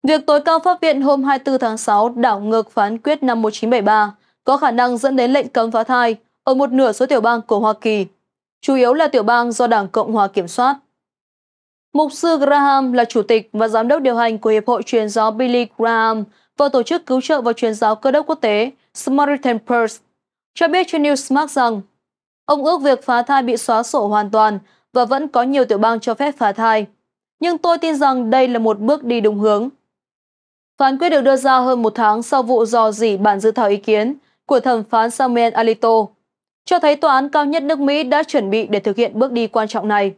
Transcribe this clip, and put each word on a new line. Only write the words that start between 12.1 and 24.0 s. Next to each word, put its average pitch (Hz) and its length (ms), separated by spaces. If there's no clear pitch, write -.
sư 330 240
Graham 277 560
là 240 120
chủ 226 160
tịch 220 320
và 220 140
giám 226 200
đốc 285 140
điều 254 140
hành 233 220
của 220 120
Hiệp 214 180
hội 233 160
Truyền 220 260
giáo 220 220
Billy 240 360
Graham 226 460
và 285 120
Tổ 254 140
chức 339 220
Cứu 254 160
trợ 285 200
và 233 120
Truyền 226 200
giáo 214 220
Cơ 269 160
đốc 302 180
Quốc 320 120
tế 220 300
Samaritan 277 720
Purse, 233 320
cho 330 140
biết 349 220
trên 311 140
Newsmax 285 440
rằng 233 340
ông 285 200
ước 330 160
việc 269 220
phá 247 180
thai 269 220
bị 233 140
xóa 226 260
sổ 226 240